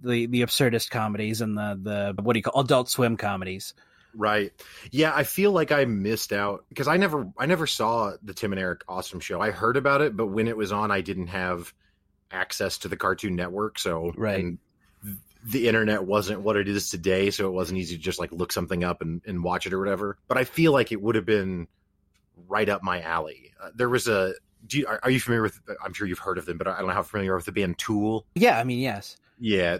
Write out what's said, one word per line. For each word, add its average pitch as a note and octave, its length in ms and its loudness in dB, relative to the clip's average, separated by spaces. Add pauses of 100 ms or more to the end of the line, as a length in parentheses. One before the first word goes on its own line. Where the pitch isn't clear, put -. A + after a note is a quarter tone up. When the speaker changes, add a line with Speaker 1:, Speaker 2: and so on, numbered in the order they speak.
Speaker 1:
the, A#2+ 260 2
the B2 140 4
absurdist A#2 480 2
comedies G#2+ 520 -2
and G#2+ 160 -2
the, G#2 200 -4 (380)
the, G2+ 80 -6
what A#2+ 100 2
do A2+ 60 2
you F#2+ 40 -2
call, C3 180 2
Adult B2+ 280 4
Swim A#2 280 2
comedies. F#2+ 560 -6 (420)
Speaker 2:
Right. G#2+ 380 2 (380)
Yeah, D#3 220 4
I D3 120 2
feel G3+ 260 2
like D#3+ 220 2
I C#3+ 100 6
missed A2 480 0
out G2+ 320 -2 (100)
'cause C#3 140 -2
I D#3 80 4
never, D#3 420 2
I B2+ 80 -2
never D#3+ 220 2
saw A2 460 0 (100)
the G2+ 100 -14
Tim G2+ 200 -4
and F#2+ 80 -2
Eric F2+ 260 -4
Awesome F#2 320 -8
Show. F2 220 -6
I G#2+ 100 0
heard A2 240 0
about C#3 260 4
it, C#3 140 2
but A2 120 0
when A2 200 0
it A#2 80 -2
was G#2 160 -2
on, G#2 180 0
I G2 120 2
didn't F2+ 260 -4
have F2+ 460 -4 (580)
access - 480 -4
to - 80 -8
the F#2 100 -4
Cartoon F#2+ 380 0
Network, F2+ 420 -4
so E2 380 -2
Speaker 1:
Right. G#2 240 0
Speaker 2:
and F2 180 -4 (840)
the A#2 240 0
internet G#2+ 380 4
wasn't G2 360 0
what G#2 140 2
it G2+ 140 2
is G2+ 200 -2
today, F#2 400 2
so G2 200 0
it - 20 -2
wasn't F#2 260 -2
easy F2 200 -4
to D#2+ 40 -10
just, F2+ 180 -4
like, E2 120 -4
look E2+ 220 -4
something F2 320 -2
up F2 160 -2
and, E2 260 -4
and F2+ 160 -4
watch F2+ 240 -2
it F2+ 60 -4
or F#2+ 60 -2
whatever. G2 380 -2 (120)
But B2 80 2
I C3 80 2
feel D#3+ 260 4
like B2 220 4
it G2+ 80 -6
would A2 140 2
have G2+ 100 0
been F#2+ 420 0 (800)
right G#2 200 2
up G2+ 140 0
my F2+ 180 -2
alley. D#2+ 520 -4 (100)
Uh, F#2+ 140 -14
there B2 140 2
was B2 180 2
a, F#2+ 260 2 (320)
do B2 140 -2
you, B2 80 -2
are, G#2+ 160 -2
are C3 80 2
you C3 80 4
familiar A#2 240 2
with, - 160 -2 (240)
I'm F#2+ 100 -10
sure G#2 140 -4
you've F2+ 100 -2
heard F2+ 220 -4
of D#2+ 80 -8
them, E2+ 100 -6
but F#2 100 -4
I F#2 120 -2
don't F#2+ 80 -2
know F2+ 60 0
how F#2+ 100 0
familiar G2 240 -4
you F#2+ 60 2
are - 20 2
with F2 100 -4
the G2+ 60 -6
band F#2 260 0
Tool. G#2+ 560 0
Speaker 1:
Yeah, F3 260 4
I A#2+ 40 -2
mean, B2 160 -2
yes. G#2+ 380 -4 (200)
Speaker 2:
Yeah, F#2 420 2